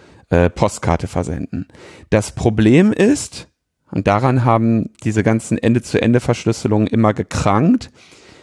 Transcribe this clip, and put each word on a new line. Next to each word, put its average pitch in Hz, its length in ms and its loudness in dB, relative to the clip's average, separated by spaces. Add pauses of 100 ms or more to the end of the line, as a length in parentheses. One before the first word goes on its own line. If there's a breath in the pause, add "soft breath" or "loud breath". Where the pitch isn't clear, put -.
(280 soft breath)
äh, 87 220 2
Postkarte - 580 -2
versenden. - 600 -8 (420 loud breath)
Das 107 240 -2
Problem 117 580 2
ist, - 560 -2 (440)
und - 160 -2
daran 123 360 2
haben 113 460 2 (140)
diese 107 200 0
ganzen 113 340 0
Ende-zu-Ende-Verschlüsselungen 113 1300 0
immer 110 260 2
gekrankt, 113 800 0 (520 loud breath)